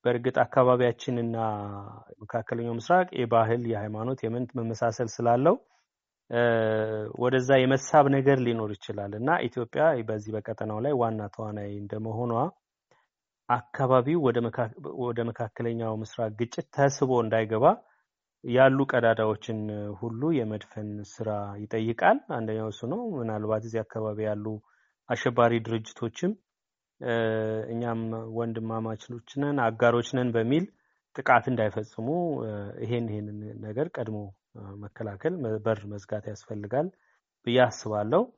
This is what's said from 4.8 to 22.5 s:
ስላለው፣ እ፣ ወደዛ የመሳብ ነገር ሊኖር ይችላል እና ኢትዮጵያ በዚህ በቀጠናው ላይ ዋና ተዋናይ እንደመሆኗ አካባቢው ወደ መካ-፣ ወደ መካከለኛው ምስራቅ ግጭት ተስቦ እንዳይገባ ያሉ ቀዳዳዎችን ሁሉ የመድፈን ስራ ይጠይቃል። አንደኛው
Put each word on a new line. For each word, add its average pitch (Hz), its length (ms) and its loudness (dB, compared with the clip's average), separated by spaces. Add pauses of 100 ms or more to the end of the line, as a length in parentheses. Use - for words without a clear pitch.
ስላለው፣ 127 460 4 (720)
እ፣ 120 120 2 (760)
ወደዛ 127 360 2
የመሳብ 135 560 6
ነገር 139 300 6
ሊኖር 117 320 0
ይችላል 104 420 -8
እና 135 260 0
ኢትዮጵያ 123 460 -2 (160)
በዚህ 107 300 -6
በቀጠናው 107 480 -6
ላይ 143 140 0
ዋና 113 340 0
ተዋናይ 104 460 -10
እንደመሆኗ 110 580 -6 (1160)
አካባቢው 127 760 2
ወደ 120 180 4
መካ-፣ 117 280 -2 (300)
ወደ 120 260 -4
መካከለኛው 117 720 -4
ምስራቅ 110 380 -6
ግጭት 117 380 -6
ተስቦ 139 460 2
እንዳይገባ 110 460 2 (800)
ያሉ 131 420 6
ቀዳዳዎችን 113 720 2 (360)
ሁሉ 117 280 -8 (100)
የመድፈን 107 560 -4 (160)
ስራ 107 240 -8 (280)
ይጠይቃል። 113 600 2 (120)
አንደኛው 110 380 -4